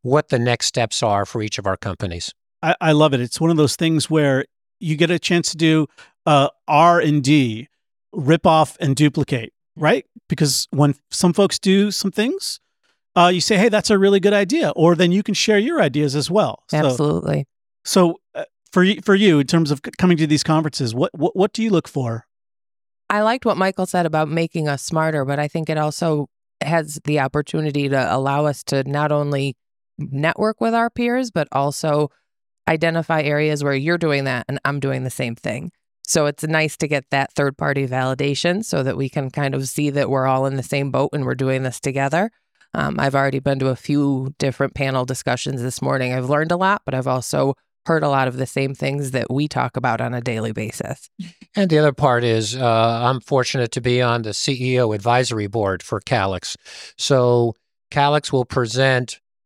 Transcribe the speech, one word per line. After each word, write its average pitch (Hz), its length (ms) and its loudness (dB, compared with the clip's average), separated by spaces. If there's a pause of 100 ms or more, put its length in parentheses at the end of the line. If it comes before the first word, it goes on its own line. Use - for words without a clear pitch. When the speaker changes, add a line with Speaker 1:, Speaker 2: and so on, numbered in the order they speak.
Speaker 1:
what 135 280 0
the 127 120 0
next 120 260 0
steps - 380 -2
are 101 200 2
for 113 160 -6
each 107 180 -6
of 101 100 -4
our 95 80 0
companies. 90 580 -8 (300)
Speaker 2:
I, 160 160 2
I 160 120 2
love 151 220 4
it. 123 60 0
It's 120 200 -6
one 165 100 2
of 165 60 2
those 151 200 2
things 160 340 0
where 143 340 2 (360)
you 156 160 -4
get 165 160 2
a 175 80 0
chance 175 320 0
to 175 40 -10
do, 156 300 2 (400)
uh, 143 220 4 (180)
R 165 320 6
and 151 240 2
D, 127 460 0 (460)
rip 160 320 2
off 160 320 4
and 135 160 0
duplicate, 143 600 0 (200)
right? 156 300 0 (240)
Because 143 420 -2
when 143 240 2 (160)
some 180 220 2
folks 196 260 2
do 196 320 2
some 196 200 -4
things, 269 500 -4 (560)
uh, 175 160 8
you 180 80 0
say, - 160 0
"Hey, 208 140 4
that's 202 180 0
a 208 100 4
really 196 220 4
good 202 140 4
idea," 208 420 0
or 170 180 4
then 170 180 2
you 196 100 2
can 214 100 -4
share 208 260 2
your 294 220 0
ideas 147 340 0
as 143 160 -2
well. 175 380 0
So, - 80 -2
Speaker 3:
Absolutely. 151 720 0 (400)
Speaker 2:
so, 175 340 4 (140)
uh, 151 100 -8 (260)
for 180 140 4
y-, 196 180 2
for 202 120 4
you, 196 240 6
in 139 80 2
terms 165 240 2
of 143 120 -2
c-, - 140 -12
coming 175 220 4
to 160 80 2
these 147 180 0
conferences, 143 500 -2
what, 131 240 -2
what, 156 160 -2
what 190 200 0
do 220 80 -4
you 226 80 0
look 170 180 0
for? 117 380 -6 (840)
Speaker 3:
I 208 140 0
liked 233 240 0
what 190 100 2
Michael 190 300 0
said 175 180 0
about 156 240 0
making 165 400 -2
us 143 140 -4
smarter, 160 420 -2
but 143 140 -2
I 147 100 -2
think 160 220 -6
it 156 80 -2
also 151 500 -2 (320)
has 151 440 -2
the 147 160 0
opportunity 147 680 -2
to 131 260 0
allow 139 300 0
us 147 200 -2
to 139 200 -2
not 147 260 -2
only 143 460 -2 (400)
network 151 640 -2
with 226 140 0
our 233 160 0
peers, 240 400 -2
but 151 200 -2
also 143 600 0 (580)
identify 165 540 0
areas 147 420 0
where 139 100 2
you're 151 220 0
doing 147 280 0
that 127 240 -4
and 139 180 -4
I'm 143 140 -2
doing 131 240 -4
the 127 40 -4
same 120 260 -6
thing. 135 380 -8 (320)
So 151 220 0
it's 147 160 -4
nice 156 360 -2
to 156 100 -4
get 143 220 -2
that 135 220 -2
third-party 139 540 -2
validation 135 800 -2
so 151 180 -2
that 127 140 -2
we 135 120 -4
can 135 220 -6
kind 139 240 -4
of 135 140 -4
see 147 220 -2
that 139 200 -2
we're 131 160 0
all 131 200 2
in 135 100 -2
the 131 60 -4
same 139 280 -4
boat 131 220 0
and 143 120 -4
we're 127 120 -4
doing 131 260 0
this 127 160 -6
together. 139 520 -2 (440)
Um, 143 240 -2
I've 139 160 0
already 135 240 0
been 135 220 -2
to 131 80 0
a 127 80 -2
few 139 640 -2
different 139 360 -2
panel 135 300 -2
discussions 127 580 -4
this 127 180 -6
morning. 131 320 -2
I've 127 160 -4
learned 151 220 0
a 175 60 0
lot, 190 280 0
but 139 80 -4
I've 131 140 -2
also 135 480 -2 (320)
heard 160 160 2
a 151 60 0
lot 135 200 2
of 123 80 -6
the 131 100 -4
same 135 280 -4
things 139 380 -4
that 127 180 -4
we 143 160 0
talk 127 300 -4
about 117 240 -2
on 120 120 -4
a 123 80 -6
daily 113 320 -4
basis. 110 560 -8 (460)
Speaker 1:
And 196 160 2
the 156 80 4
other 151 140 4
part 123 320 2
is, 113 320 0
uh, 117 480 2
I'm 127 160 0
fortunate 127 520 -2
to 127 80 -6
be 123 220 2
on 120 200 0
the 107 120 -6
C 127 400 -2
E 127 60 4
O 113 120 2
advisory 113 540 0
board 98 380 -2
for 107 160 -6
Calix. 98 560 -2 (420)
So 123 560 2 (360)
Calix 147 420 0
will 127 120 2
present, 127 760 0 (260)